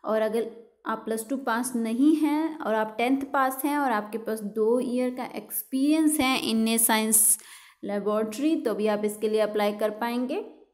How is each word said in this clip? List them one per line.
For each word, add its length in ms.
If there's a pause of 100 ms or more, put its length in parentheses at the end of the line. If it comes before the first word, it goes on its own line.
और 180
अगर 280 (360)
आप 180
प्लस 240
टू 100
पास 380
नहीं 400
हैं 420
और 160
आप 240
टेंथ 220 (120)
पास 320
हैं 140
और 140
आपके 260
पास 220 (140)
दो 260
ईयर 340
का 100 (120)
एक्सपीरियंस 840
है 220
in 260
a 100
science 420 (680)
laboratory, 800
तो 100
भी 120
आप 180
इसके 240
लिए 120
अप्लाई 320
कर 180
पाएंगे। 540 (300)